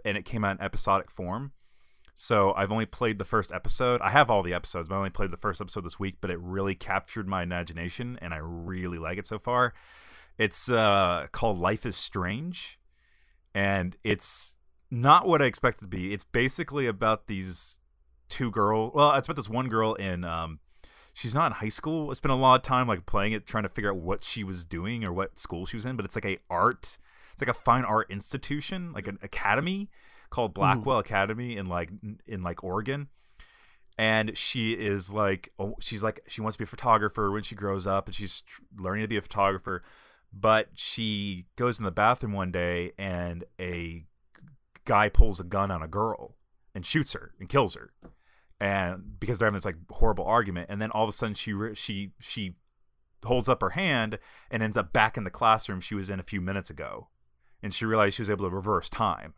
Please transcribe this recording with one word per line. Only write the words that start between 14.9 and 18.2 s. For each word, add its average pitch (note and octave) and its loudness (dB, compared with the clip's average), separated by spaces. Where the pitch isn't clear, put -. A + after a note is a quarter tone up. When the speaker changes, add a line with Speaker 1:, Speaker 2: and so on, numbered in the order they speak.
Speaker 1:
not C#3+ 6
what E3 6
I C#3 6
expected - 0
to F#2+ -14
be. F#2 -4
It's G2+ -8
basically C3+ -2
about A2 0
these F#2+ -8